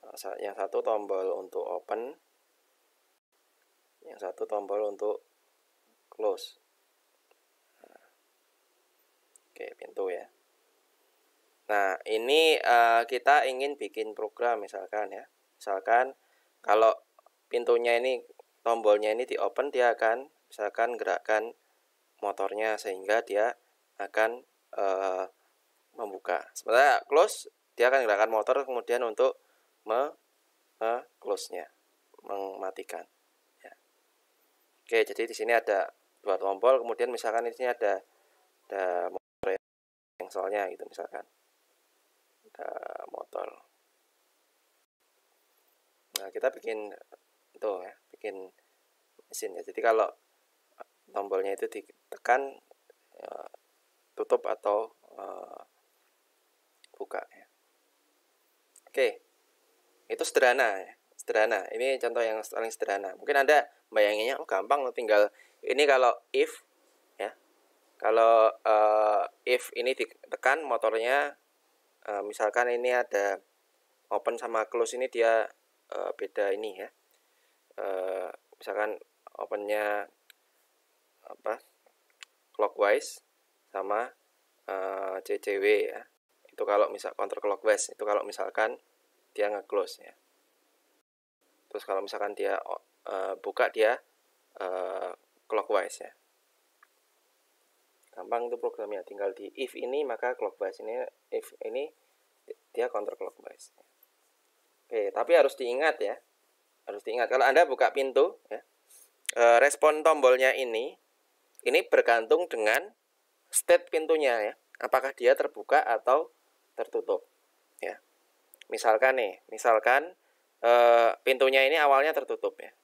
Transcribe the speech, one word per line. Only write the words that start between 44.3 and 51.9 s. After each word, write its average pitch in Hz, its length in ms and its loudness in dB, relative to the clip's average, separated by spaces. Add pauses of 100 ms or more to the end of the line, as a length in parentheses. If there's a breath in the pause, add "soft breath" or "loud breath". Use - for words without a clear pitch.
Nah, 98 80 -14
kita 123 240 -4
bikin 107 400 -10 (640)
itu 110 140 -6 (100)
ya, 95 140 -16 (180)
bikin 95 400 -14 (800)
mesin 95 240 -10
ya. - 80 -12
Jadi - 160 -12
kalau 110 320 2 (1040)
tombolnya 98 400 -4
itu - 80 -6
ditekan, - 960 -4 (560)